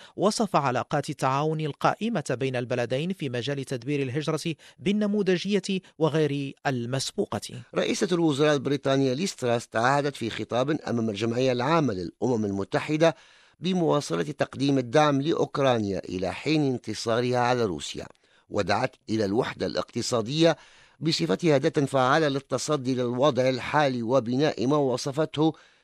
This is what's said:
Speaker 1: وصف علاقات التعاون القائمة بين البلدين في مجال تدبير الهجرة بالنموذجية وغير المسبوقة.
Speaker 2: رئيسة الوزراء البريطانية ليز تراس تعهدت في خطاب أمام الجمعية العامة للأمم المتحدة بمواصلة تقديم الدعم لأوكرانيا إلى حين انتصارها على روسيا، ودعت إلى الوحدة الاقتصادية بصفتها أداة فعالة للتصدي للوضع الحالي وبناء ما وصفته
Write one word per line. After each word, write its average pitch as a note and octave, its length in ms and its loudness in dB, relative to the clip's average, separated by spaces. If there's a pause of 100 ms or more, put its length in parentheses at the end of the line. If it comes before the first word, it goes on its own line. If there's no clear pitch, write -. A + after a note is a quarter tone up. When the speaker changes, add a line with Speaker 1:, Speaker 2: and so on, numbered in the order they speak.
(160)
Speaker 1:
وصف G3+ 400 0
علاقات C#3 540 0
التعاون D3+ 520 0
القائمة D3+ 440 0 (240)
بين C3 260 -2
البلدين B2 580 -2
في D3+ 160 -6
مجال B2+ 340 -4
تدبير C#3 380 -4
الهجرة D3 540 -4 (240)
بالنموذجية G3+ 840 0 (360)
وغير C#3+ 560 0 (140)
المسبوقة. B2+ 760 -2 (340)
Speaker 2:
رئيسة G3 360 0
الوزراء D3+ 420 2
البريطانية C3+ 600 2
ليز G2 220 -4
تراس A#2+ 320 -2
تعهدت C#3 480 0
في A2+ 140 -4
خطاب A2+ 400 -2
أمام A#2 400 0
الجمعية A#2 420 0
العامة B2+ 420 2
للأمم G#2+ 520 -2
المتحدة D3+ 680 0 (440)
بمواصلة D#3+ 640 0
تقديم C#3 540 0
الدعم C3+ 440 4
لأوكرانيا B2+ 800 0
إلى F#2 340 -4
حين D3+ 300 0
انتصارها B2 720 0
على B2 280 2
روسيا، - 400 -6 (440)
ودعت G#2 460 0 (140)
إلى G#2+ 160 0
الوحدة G2 400 0
الاقتصادية B2 920 0 (420)
بصفتها E3 560 2
أداة C#3+ 300 2
فعالة C3+ 420 2
للتصدي C3+ 680 -2
للوضع B2 540 2
الحالي C3 540 0
وبناء B2 640 0
ما D3 100 2
وصفته C#3+ 760 0 (300)